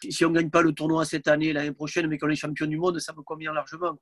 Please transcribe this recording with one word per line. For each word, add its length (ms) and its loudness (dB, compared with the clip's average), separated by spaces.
Si, 80 -10
si 140 2
on 60 4
gagne 200 2
pas 120 6
le 100 4
tournoi 320 0
cette 240 -4
année, 240 4
l'année 180 -2
prochaine, 380 -2
mais 100 -2
qu'on 100 -2
est 60 2
champion 320 -4
du 100 -2
monde, 220 0
ça 180 -8
me 60 -18
convient 300 -8
largement, 500 -4